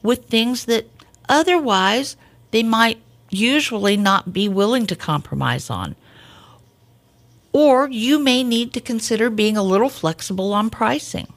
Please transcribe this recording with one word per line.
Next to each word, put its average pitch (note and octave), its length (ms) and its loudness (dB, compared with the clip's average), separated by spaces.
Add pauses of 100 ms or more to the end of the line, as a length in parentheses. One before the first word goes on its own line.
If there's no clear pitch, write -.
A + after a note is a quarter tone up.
with B3 240 0
things A#3+ 400 -2
that A#3 240 -2 (380)
otherwise C4+ 880 2 (360)
they A3+ 120 2
might A3+ 380 2 (280)
usually G#3 680 0
not G3 340 0
be G3 160 -2
willing G#3 400 0
to - 80 -4
compromise C3+ 760 -4
on. F#2+ 260 -8 (1600)
Or C#4 380 4
you B3+ 300 0
may C4 240 2
need A#3 300 -2
to A#3 80 -6
consider A3+ 480 -2
being G#3+ 280 0
a G3+ 60 0
little G3 260 2
flexible F#3+ 640 -4
on G#3+ 160 0
pricing. - 680 -4